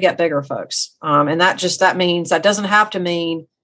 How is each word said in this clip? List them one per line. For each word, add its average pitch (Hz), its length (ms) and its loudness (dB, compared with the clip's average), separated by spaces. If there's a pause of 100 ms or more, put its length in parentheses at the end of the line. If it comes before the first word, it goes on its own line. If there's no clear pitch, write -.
get 165 100 0
bigger, 151 260 0
folks. - 580 -8
Um, 147 260 2
and 156 140 -2
that 180 160 2
just, 180 220 -4
that 185 180 2
means, 175 320 -2
that 165 140 0
doesn't 202 220 0
have 208 260 2
to 190 80 -6
mean 170 480 -4 (160)